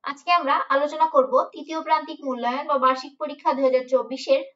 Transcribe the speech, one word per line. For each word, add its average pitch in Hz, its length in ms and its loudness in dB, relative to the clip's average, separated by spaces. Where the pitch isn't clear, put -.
আজকে 277 260 -10
আমরা 285 160 2
আলোচনা 294 420 2
করব 254 180 4
তৃতীয় 320 320 -10
প্রান্তিক 311 420 -2
মূল্যায়ন 247 400 -4
বা 285 180 0
বার্ষিক 262 360 0
পরীক্ষা 294 340 -4
দুই 269 120 0
হাজার 254 240 2
চব্বিশের 262 500 0